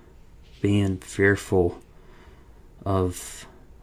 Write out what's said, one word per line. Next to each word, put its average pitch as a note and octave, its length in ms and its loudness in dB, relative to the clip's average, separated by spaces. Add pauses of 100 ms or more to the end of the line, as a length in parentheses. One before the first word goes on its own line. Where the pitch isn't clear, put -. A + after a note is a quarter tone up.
(600)
being G2+ 380 2
fearful G2 840 0 (1080)
of F#2 600 -2 (360)